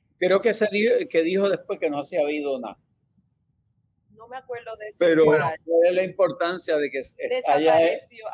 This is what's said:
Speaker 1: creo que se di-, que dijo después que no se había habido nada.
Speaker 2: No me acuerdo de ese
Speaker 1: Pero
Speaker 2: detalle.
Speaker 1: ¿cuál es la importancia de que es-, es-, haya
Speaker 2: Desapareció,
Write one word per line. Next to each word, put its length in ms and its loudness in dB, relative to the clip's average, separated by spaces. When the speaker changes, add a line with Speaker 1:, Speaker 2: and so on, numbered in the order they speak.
Speaker 1:
creo 240 0
que 120 0
se 180 -2
di-, 380 0
que 120 0
dijo 280 -2
después 300 -6
que 100 -4
no 160 -6
se 100 -12
había 120 -2
habido 340 -4
nada. 160 -12
Speaker 2:
No 180 -20
me 80 -14
acuerdo 400 -14
de 100 -16
ese 120 -18
Speaker 1:
Pero 260 6
Speaker 2:
detalle. 400 2
Speaker 1:
¿cuál 240 2
es 60 0
la 80 0
importancia 760 0
de 120 -2
que 100 -6
es-, 180 -12
es-, 320 -4
haya 260 4
Speaker 2:
Desapareció, 580 0